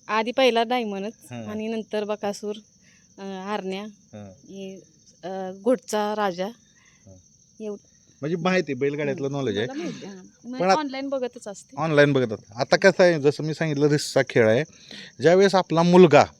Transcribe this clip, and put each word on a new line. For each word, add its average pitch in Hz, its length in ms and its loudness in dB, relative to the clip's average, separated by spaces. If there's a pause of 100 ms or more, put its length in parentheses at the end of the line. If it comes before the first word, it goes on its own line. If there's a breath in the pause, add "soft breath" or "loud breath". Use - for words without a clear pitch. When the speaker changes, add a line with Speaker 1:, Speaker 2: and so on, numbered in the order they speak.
Speaker 1:
आधी 220 240 -2
पहिला 233 320 2
डायमंडच 220 500 -4 (180)
Speaker 2:
हं. - 180 -12
Speaker 1:
आणि 214 180 -8
नंतर 220 360 -6
बकासूर, 208 520 -8 (640 soft breath)
अ, 196 60 -16
हरण्या, 196 600 -8
Speaker 2:
हं. 107 460 -18
Speaker 1:
हे, 190 520 -18 (420)
अ, 185 280 -8 (120)
घोटचा 214 540 -2
राजा, 190 300 -4 (600 soft breath)
Speaker 2:
हं. - 80 -20 (440)
Speaker 1:
एवढं. 208 280 -12 (340)
Speaker 2:
म्हणजे 160 160 -6
माहिती 175 340 -2
आहे, 127 80 -6
बैलगाड्यातलं 143 460 -4
Speaker 1:
हं. 139 60 -2
Speaker 2:
नॉलेज 131 260 -4
आहे. 110 100 -2
Speaker 1:
मला - 160 -10
माहिती - 220 -10
आहे, 190 100 -16
हां. - 360 -20
Speaker 2:
पण 254 120 -6
Speaker 1:
मी 277 60 0
Speaker 2:
आत- 285 100 4
Speaker 1:
ऑनलाईन 277 300 -8
बघतच 254 380 -8
असते. 202 340 -14
Speaker 2:
ऑनलाईन 147 320 4
बघत 123 200 0
असतात. - 240 -16
आता 135 180 0
कसं 185 280 4
आहे, 170 160 4
जसं 143 240 0
मी 156 100 -4
सांगितलं, 151 340 0
रिस्कचा 143 420 0
खेळ 113 200 4
आहे. 120 140 2 (580 loud breath)
ज्यावेळेस 185 340 6
आपला 165 280 2
मुलगा 175 400 8 (160)